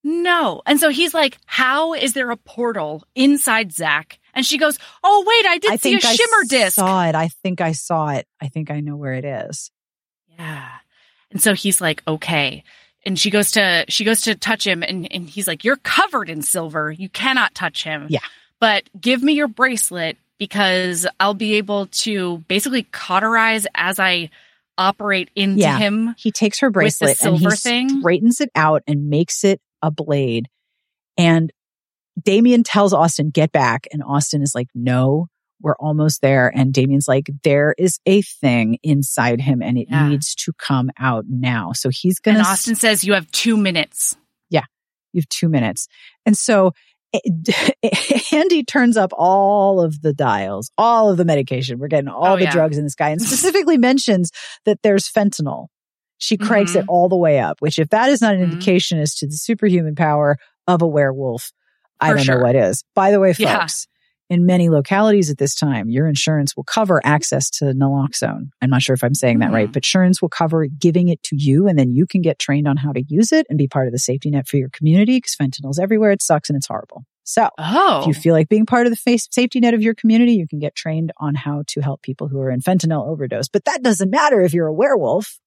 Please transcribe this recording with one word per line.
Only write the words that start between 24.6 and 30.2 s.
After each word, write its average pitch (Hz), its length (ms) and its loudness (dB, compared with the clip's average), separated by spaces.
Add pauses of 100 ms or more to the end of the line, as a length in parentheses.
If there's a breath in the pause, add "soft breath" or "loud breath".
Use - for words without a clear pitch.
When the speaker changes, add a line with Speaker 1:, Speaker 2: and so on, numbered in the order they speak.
Speaker 1:
operate 196 600 -2
into 196 240 0
Speaker 2:
Yeah. 165 180 2
Speaker 1:
him 220 400 -2
Speaker 2:
He 220 140 -2
takes - 280 -2
her 269 80 2
Speaker 1:
with 214 60 0
the 190 40 2
Speaker 2:
bracelet 151 440 0
and 170 140 2
he 156 60 0
Speaker 1:
silver 208 140 2
thing. 254 440 0
Speaker 2:
straightens 214 400 2
it 277 140 -2
out 156 320 2
and 147 220 -2
makes 156 360 -2
it 196 160 2 (220)
a 160 80 0
blade. 139 580 -4 (680)